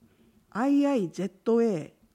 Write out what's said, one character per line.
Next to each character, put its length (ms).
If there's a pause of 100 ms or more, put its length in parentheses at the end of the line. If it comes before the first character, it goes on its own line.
(500)
ア 180
イ 180
ア 100
イ 140
ゼ 160
ッ 40
ト 320
エ 340 (200)